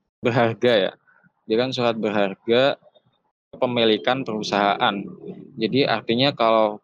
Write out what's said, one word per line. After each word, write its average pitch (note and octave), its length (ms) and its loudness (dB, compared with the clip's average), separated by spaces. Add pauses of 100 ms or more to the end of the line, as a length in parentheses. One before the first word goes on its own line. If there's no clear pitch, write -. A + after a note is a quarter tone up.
(200)
berharga A2+ 720 2
ya. - 0 - (560)
Dia A2 100 0
kan B2+ 140 -2
surat A#2+ 240 -2
berharga G#2+ 800 0 (800)
kepemilikan B2 720 0
perusahaan. G#2 680 0 (600)
Jadi A2+ 320 0
artinya A#2+ 480 -2
kalau A2 480 2